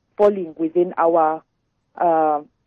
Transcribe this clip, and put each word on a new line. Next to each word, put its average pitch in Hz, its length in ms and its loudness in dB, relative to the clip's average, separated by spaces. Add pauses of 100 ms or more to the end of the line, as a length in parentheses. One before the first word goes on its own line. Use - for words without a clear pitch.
(180)
falling 196 400 0
within 175 400 -2
our, 160 460 0 (540)
uh, 156 440 0 (260)